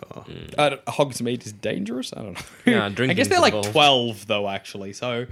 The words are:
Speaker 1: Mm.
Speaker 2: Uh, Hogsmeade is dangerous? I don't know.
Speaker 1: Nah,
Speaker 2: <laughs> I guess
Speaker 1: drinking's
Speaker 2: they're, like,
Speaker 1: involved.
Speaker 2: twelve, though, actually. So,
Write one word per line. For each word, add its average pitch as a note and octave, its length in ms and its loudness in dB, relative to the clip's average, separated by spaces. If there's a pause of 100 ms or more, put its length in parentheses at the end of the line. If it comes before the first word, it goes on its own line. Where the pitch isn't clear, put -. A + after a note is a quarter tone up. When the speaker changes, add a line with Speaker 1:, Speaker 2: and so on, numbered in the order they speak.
(140)
Speaker 1:
Mm. - 420 -16
Speaker 2:
Uh, C#3+ 220 2 (140)
Hogsmeade B2 560 -2
is G#2+ 60 -12
dangerous? G#3+ 640 -6
I - 60 -10
don't G2+ 120 -10 (340)
know. C#3+ 100 8
Speaker 1:
Nah, G#2 80 2
Speaker 2:
<laughs> - 0 -
I G2+ 40 -2
guess G2+ 60 -6
Speaker 1:
drinking's F3+ 340 2
Speaker 2:
they're, F4+ 100 4
like, C4+ 160 6
Speaker 1:
involved. G#2 160 -2
Speaker 2:
twelve, A#2+ 560 4
though, G#2 200 0
actually. G2 460 -8
So, B2 380 -4